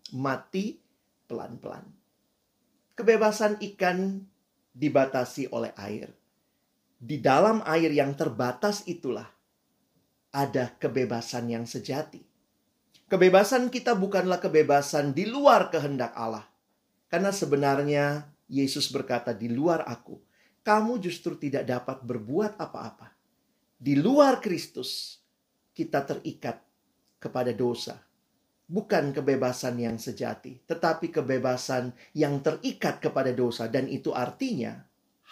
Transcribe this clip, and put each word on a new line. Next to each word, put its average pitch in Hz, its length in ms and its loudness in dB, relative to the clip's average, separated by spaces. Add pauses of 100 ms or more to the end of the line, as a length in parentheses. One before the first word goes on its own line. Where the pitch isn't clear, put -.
(120)
Mati 135 640 -4 (480)
pelan-pelan. - 640 -12 (1120)
Kebebasan 214 640 4
ikan 190 640 -2 (480)
dibatasi 135 800 0
oleh 117 240 -4
air. 104 320 -10 (920)
Di 123 160 -6
dalam 156 480 4
air 160 240 2
yang 143 240 2
terbatas 139 720 -4
itulah 120 400 -8 (1040)
ada 131 480 -2
kebebasan 120 720 -2
yang 117 160 -4
sejati. 135 560 -8 (880)
Kebebasan 202 640 6
kita 240 240 0
bukanlah 185 400 2
kebebasan 147 720 4
di 165 140 0
luar 233 480 6
kehendak 139 400 -2
Allah. 113 320 -6 (640)
Karena 190 240 0
sebenarnya 143 960 0 (160)
Yesus 139 480 -2
berkata, 123 400 -2
"Di 110 160 -6
luar 151 340 2
aku, - 380 -12 (400)
kamu 220 400 4
justru 170 400 -6
tidak 135 240 -2
dapat 123 400 -4
berbuat 123 560 -4
apa-apa." - 500 -12 (720)
Di 139 160 2
luar 262 400 6
Kristus, - 800 -8 (540)
kita 151 320 -4
terikat - 560 -8 (560)
kepada 127 320 -4
dosa. 120 480 -4 (760)
Bukan 170 400 0
kebebasan 131 720 0
yang 113 180 -2
sejati, 123 640 -10
tetapi 160 480 -2
kebebasan 127 800 -2 (240)
yang 143 240 2
terikat 156 640 -2
kepada 131 320 0
dosa. 120 320 0
Dan 131 240 -2
itu 139 240 -4
artinya 123 720 -4 (440)